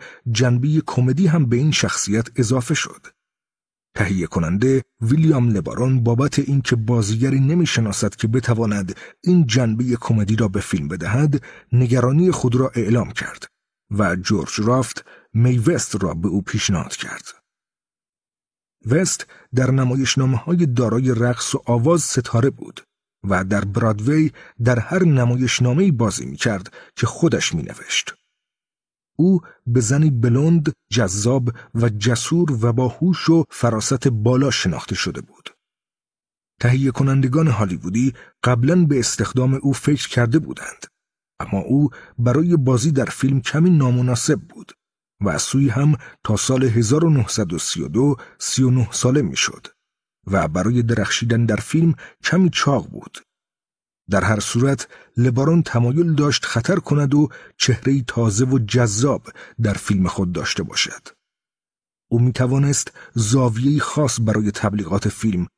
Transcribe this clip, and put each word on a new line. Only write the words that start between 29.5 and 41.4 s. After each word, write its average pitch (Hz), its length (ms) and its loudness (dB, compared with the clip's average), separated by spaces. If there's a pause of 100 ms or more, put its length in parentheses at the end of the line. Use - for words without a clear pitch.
به 123 140 2
زنی 139 280 2
بلوند، 143 640 2 (160)
جذاب 113 600 0 (260)
و 117 140 2
جسور 117 760 0
و 120 80 2
با 127 140 0
هوش 165 420 -2
و 165 200 4
فراست 120 580 -2
بالا 123 440 2
شناخته 90 440 -4
شده 76 260 -6
بود. - 280 -20 (1080)
تهیه 131 320 2
کنندگان 135 560 2
هالیوودی 107 640 -2 (300)
قبلاً 131 420 4
به 143 140 2
استخدام 127 540 0
او 135 200 0
فکر - 360 -2
کرده 120 300 2
بودند، - 460 -12 (540)
اما - 200 -4